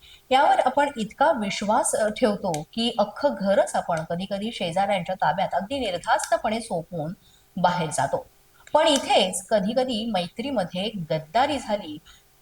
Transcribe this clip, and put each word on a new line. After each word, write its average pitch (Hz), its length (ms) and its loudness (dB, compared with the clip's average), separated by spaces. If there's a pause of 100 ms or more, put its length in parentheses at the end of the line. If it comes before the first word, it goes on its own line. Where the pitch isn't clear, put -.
(320)
यावर 277 280 6
आपण 277 380 2
इतका 269 340 2
विश्वास, 214 640 0
अ, 220 120 0
ठेवतो 208 440 0 (220)
की 233 260 -2
अख्खं 233 400 0
घरच 196 360 2
आपण 175 240 -2 (100)
कधी-कधी 196 420 -4
शेजाऱ्यांच्या 190 640 -2
ताब्यात 175 380 0
अगदी 196 260 -2
निर्धास्तपणे 226 840 0
सोपवून 170 520 -6 (440)
बाहेर 170 320 2
जातो. - 400 -2 (440)
पण 311 140 6
इथेच 262 600 2
कधी-कधी 233 640 0
मैत्रीमध्ये 196 800 -4 (200)
गद्दारी 254 480 0
झाली 196 380 -4 (440)